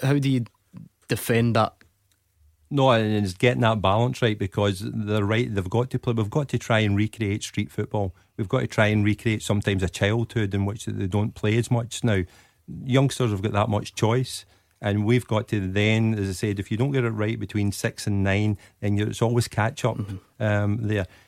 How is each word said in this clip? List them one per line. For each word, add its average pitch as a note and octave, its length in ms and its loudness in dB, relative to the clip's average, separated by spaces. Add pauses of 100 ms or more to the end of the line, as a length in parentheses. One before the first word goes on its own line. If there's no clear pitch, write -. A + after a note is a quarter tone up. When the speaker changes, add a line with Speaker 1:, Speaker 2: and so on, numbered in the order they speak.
Speaker 1:
how C#3 160 4
do C3+ 100 2
you B2+ 140 2 (640)
defend A#2 480 2
that? A2 180 2 (960)
Speaker 2:
No, C3+ 220 4
and G#2+ 320 2
it's F#2 100 -2
getting B2 280 2
that A2 200 2
balance A2 400 2
right, G#2+ 160 2
because G2+ 460 -2
they're G#2+ 400 -2
right, A2+ 300 0
they've F#2 160 -2
got A#2+ 220 0
to B2+ 80 -2
play. B2 120 -2
We've A2+ 180 0
got C#3+ 200 -2
to A#2+ 100 -2
try A2+ 200 0
and G#2 180 2
recreate G#2+ 460 -2
street - 280 -4
football. G#2 420 -4 (220)
We've G#2 140 -6
got C3 100 2
to B2 80 -2
try G#2+ 200 2
and G#2 180 2
recreate G#2+ 360 0
sometimes G2+ 420 0
a F2+ 60 2
childhood G#2+ 640 0
in G2 120 0
which - 200 -6
they G2+ 220 -4
don't G#2 260 0
play G#2+ 240 0
as A#2 140 0
much - 320 -2
now. G2+ 200 2 (600)
Youngsters C3 480 2
have G2 100 -2
got G#2 120 -2
that G#2 160 2
much - 260 -2
choice, A#2+ 480 0 (380)
and G#2 240 0
we've B2 200 2
got G#2+ 220 -2
to G2+ 180 -2
then, A2 480 2
as G2 160 -2
I F#2+ 40 -4
said, G#2 260 -2
if G2 100 -6
you G#2+ 80 -2
don't C3+ 140 0
get C3 140 0
it A#2 60 -2
right A2 280 -2
between G2+ 320 -2
six - 340 -6
and G2+ 180 0
nine, G2+ 340 2 (240)
then G2+ 160 0
you're, G#2 100 0
it's A2 140 -4
always A#2+ 260 2
catch - 380 -2
up, A2+ 120 -2
Speaker 1:
Mm-hmm. G#2 460 -10
Speaker 2:
um, G#2 440 0
there. G2+ 200 -2 (200)